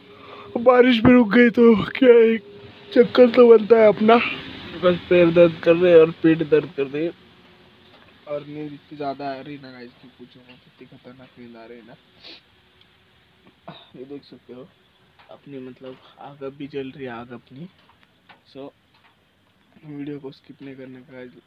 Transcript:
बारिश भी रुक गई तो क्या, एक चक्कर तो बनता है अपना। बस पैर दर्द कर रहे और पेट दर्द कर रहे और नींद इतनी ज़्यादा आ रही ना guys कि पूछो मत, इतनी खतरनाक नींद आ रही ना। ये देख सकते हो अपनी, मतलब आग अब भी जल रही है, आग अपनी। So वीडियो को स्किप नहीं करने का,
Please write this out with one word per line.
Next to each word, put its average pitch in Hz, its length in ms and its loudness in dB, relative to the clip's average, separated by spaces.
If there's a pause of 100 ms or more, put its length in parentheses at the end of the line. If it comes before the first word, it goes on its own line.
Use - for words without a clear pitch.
(580)
बारिश 247 420 2
भी 247 140 2
रुक 233 200 2
गई 240 160 4
तो 233 260 4 (160)
क्या, 247 220 4 (120)
एक 226 180 -2 (500)
चक्कर 247 360 2
तो 240 200 4
बनता 220 280 4
है 220 100 4
अपना। 214 280 2 (680)
बस 180 160 -2 (100)
पैर 175 240 2
दर्द 170 300 2
कर 170 120 2
रहे 180 240 2
और 160 120 2 (120)
पेट 160 260 0
दर्द 147 280 -2
कर 139 100 -6
रहे 147 200 -10 (1200)
और 147 200 -14
नींद 147 260 -16
इतनी 143 240 -20
ज़्यादा 139 320 -12
आ 131 100 -14
रही 143 180 -20
ना 131 140 -20
guys 123 200 -20 (100)
कि 131 60 -20 (100)
पूछो 123 220 -20
मत, 123 280 -20
इतनी 131 200 -20
खतरनाक 127 420 -20 (100)
नींद 117 180 -20
आ 113 80 -20
रही 120 160 -20
ना। 117 140 -20 (2000)
ये 123 100 -20
देख 139 180 -20
सकते 120 300 -20
हो 127 140 -20 (640)
अपनी, 139 280 -20
मतलब 127 380 -20 (220)
आग 143 240 -20
अब 135 140 -14
भी 143 100 -16
जल 135 240 -14
रही 135 140 -20
है, 127 60 -16
आग 120 200 -20
अपनी। 127 360 -20 (840)
So 135 160 -20 (1160)
वीडियो 143 340 -16
को 135 120 -18
स्किप - 300 -20
नहीं 135 140 -20
करने 131 240 -20
का, 127 220 -20 (260)